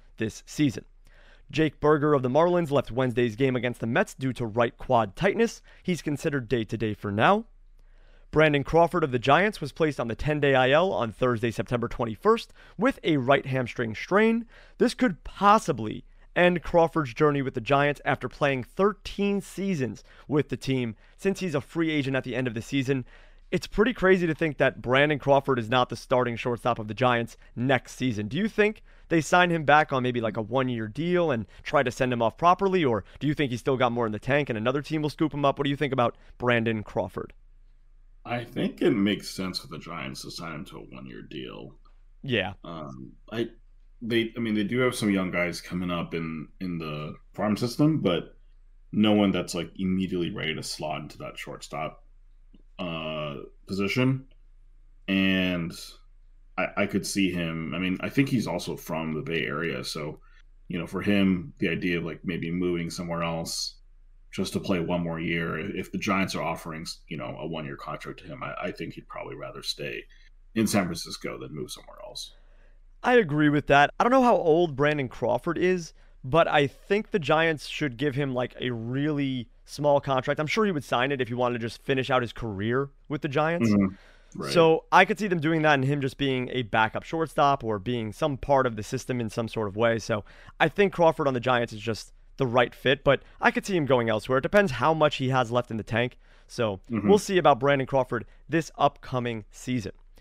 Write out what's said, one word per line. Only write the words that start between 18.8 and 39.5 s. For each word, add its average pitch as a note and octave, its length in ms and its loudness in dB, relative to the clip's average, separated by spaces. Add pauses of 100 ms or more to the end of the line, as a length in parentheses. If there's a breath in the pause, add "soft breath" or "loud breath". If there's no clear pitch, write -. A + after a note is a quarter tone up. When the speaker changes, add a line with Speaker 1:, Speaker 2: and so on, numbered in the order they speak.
Speaker 1:
seasons E3 640 -4 (240 soft breath)
with C#3 220 0
the B2+ 60 -4
team B2 380 -2 (240 soft breath)
since F#3+ 220 -2
he's F3+ 140 -2
a C#3 60 0
free D#3+ 300 -4
agent C3+ 260 0
at B2+ 80 -2
the A#2+ 120 -8
end B2+ 100 -2
of A2+ 80 -4
the A2+ 80 -6
season. C3+ 420 -2 (460 soft breath)
It's - 160 -4
pretty G#3+ 260 2
crazy F#3 340 4
to D#3+ 80 0
think D#3 220 -2
that C3 240 2
Brandon C#3 380 4
Crawford C#3 400 4
is A2 100 -2
not B2+ 220 2
the A#2+ 60 -6
starting B2 400 0
shortstop A#2 420 -2
of G#2+ 100 -8
the G#2+ 60 -8
Giants A#2+ 420 0 (180 soft breath)
next B2 420 0
season. G#2+ 320 -2
Do B2+ 100 -6
you G#3+ 100 0
think G#3+ 320 0 (300 soft breath)
they E3 100 4
sign F3+ 300 4
him E3 140 -2
back D3 280 6
on C3 100 2
maybe, A#2+ 200 0
like, A2 160 -4
a A2+ 40 -2
one-year A#2 460 -2
deal E3+ 420 0
and A2+ 140 -2 (180 soft breath)
try D3 200 2
to B2 80 -2
send B2 240 0
him A#2 80 0
off A2 160 0
properly, F3+ 440 4
or A#2 220 0 (160 soft breath)
do C3+ 60 -2
you D3 80 2
think C#3 160 0
he's A#2+ 100 -4
still C3+ 160 0
got A#2+ 160 2
more A#2+ 140 0
in G#2+ 60 -4
the G#2 60 -6
tank C#3 300 0
and A#2 80 -4
another B2+ 240 -2
team D3+ 220 -4
will D3 80 -2
scoop D#3 240 -2
him C#3+ 100 -2
up? C#3 140 2
What C#3 60 -2
do C#3 60 0
you C#3+ 60 -2
think C3+ 160 -2
about A#2+ 240 0 (220 soft breath)
Brandon A#2 440 2
Crawford? - 520 -6 (920)
Speaker 2:
I A#2+ 180 -6
think - 380 -6
it E3 120 4
makes G2+ 360 0
sense F#2 300 -6